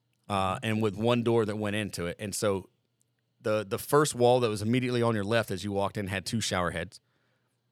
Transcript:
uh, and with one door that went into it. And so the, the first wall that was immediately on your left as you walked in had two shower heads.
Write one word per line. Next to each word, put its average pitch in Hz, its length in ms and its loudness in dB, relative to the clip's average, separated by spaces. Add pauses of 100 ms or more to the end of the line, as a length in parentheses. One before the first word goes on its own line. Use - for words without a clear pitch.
(300)
uh, 95 320 0
and 110 180 0
with 104 160 0
one 117 260 2
door 117 220 4
that 104 120 -4
went 104 200 -4
into 95 300 -4
it. 85 120 -6
And 101 160 -8
so 98 360 -2 (760)
the, 107 240 0
the 110 100 -4
first 151 360 2
wall 120 240 6
that 123 100 2
was 107 140 -4
immediately 123 400 0
on 117 140 2
your 101 80 -2
left 110 260 0
as 95 140 -6
you 101 80 -4
walked 98 240 -2
in 104 100 -4
had 95 180 -4
two 117 160 -4
shower 90 300 0
heads. 82 300 -8 (720)